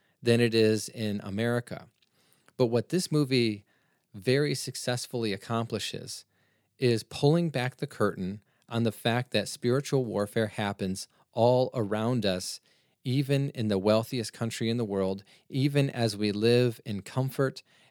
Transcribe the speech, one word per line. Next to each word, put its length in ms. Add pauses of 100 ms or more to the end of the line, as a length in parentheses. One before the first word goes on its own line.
(220)
than 180
it 140
is 340
in 360
America. 640 (720)
But 100
what 240
this 200
movie 540 (500)
very 400
successfully 800
accomplishes 920 (540)
is 240
pulling 480
back 260
the 100
curtain 540 (280)
on 160
the 80
fact 400
that 160
spiritual 560
warfare 420
happens 640 (240)
all 420
around 500
us, 360 (420)
even 480
in 160
the 120
wealthiest 540
country 380
in 60
the 80
world, 400 (240)
even 420
as 260
we 140
live 540
in 180
comfort 600 (260)